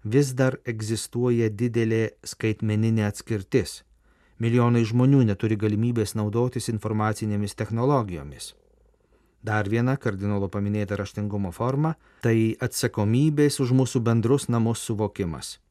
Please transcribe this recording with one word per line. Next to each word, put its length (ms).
vis 280
dar 320
egzistuoja 840
didelė 720
skaitmeninė 880
atskirtis. 720
Milijonai 480
žmonių 400
neturi 320
galimybės 560
naudotis 560
informacinėmis 880
technologijomis. 960
Dar 240
viena 300
kardinolo 500
paminėta 520
raštingumo 520
forma – 440
tai 360
atsakomybės 1000
už 160
mūsų 280
bendrus 440
namus 360
suvokimas. 760